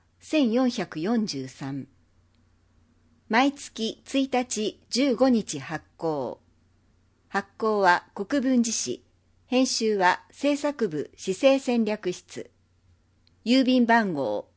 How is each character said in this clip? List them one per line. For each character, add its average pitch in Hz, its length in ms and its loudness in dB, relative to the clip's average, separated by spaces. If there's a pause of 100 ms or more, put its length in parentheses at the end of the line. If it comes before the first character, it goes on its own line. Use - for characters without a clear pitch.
(220)
ー - 20 -20
千 285 280 2
四 254 180 2
百 175 300 -6
四 214 260 -2
十 135 220 -8
三。 135 400 -10 (1400)
毎 254 240 2
月 - 540 -8
一 269 240 -2
日、 247 500 -4 (100)
十 262 260 0
五 262 140 4
日 214 300 0
発 151 240 -10 (140)
行。 143 420 -4 (880)
発 196 300 -6
行 214 220 0
は 180 340 4
国 277 260 -2
分 254 220 2
寺 226 100 -2
市。 - 320 -6 (440)
編 254 180 2
集 220 320 0
は 180 340 2
制 285 240 0
作 285 320 -2
部 151 300 -6
市 - 140 -4
政 269 320 4
戦 240 200 0
略 208 300 -4
室。 - 380 -16 (920)
郵 254 200 4
便 247 240 4
番 226 260 4
号 110 440 -4